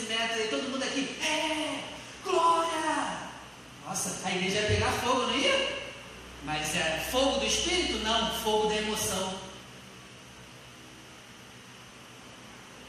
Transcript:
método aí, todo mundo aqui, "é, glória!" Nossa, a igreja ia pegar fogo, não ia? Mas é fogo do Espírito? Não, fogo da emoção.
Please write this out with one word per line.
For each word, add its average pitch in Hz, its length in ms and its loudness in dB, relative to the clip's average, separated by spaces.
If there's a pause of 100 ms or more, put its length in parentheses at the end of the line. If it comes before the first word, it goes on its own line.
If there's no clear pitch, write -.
método 226 380 2
aí, 214 80 2
todo 254 220 0
mundo 262 120 -2
aqui, 277 180 0 (220)
"é, 311 600 0 (380)
glória!" 320 1080 4 (560)
Nossa, 185 400 -2
a 185 60 2
igreja 190 280 2
ia 208 80 4
pegar 208 240 4
fogo, 247 340 4
não - 100 2
ia? 539 480 2 (600)
Mas 151 320 -2
é 160 340 0
fogo 269 300 6
do 220 60 2
Espírito? 339 580 2
Não, 220 260 2 (120)
fogo 214 260 4
da 214 80 4
emoção. 190 580 0 (3500)